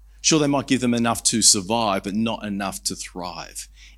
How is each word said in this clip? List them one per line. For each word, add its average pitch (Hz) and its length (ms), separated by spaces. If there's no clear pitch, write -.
Sure, - 180
they 147 80
might 143 220
give 127 120
them 120 140
enough 117 300
to 113 180
survive, 101 640
but 98 100
not 113 300
enough 101 400
to 98 100
thrive. - 760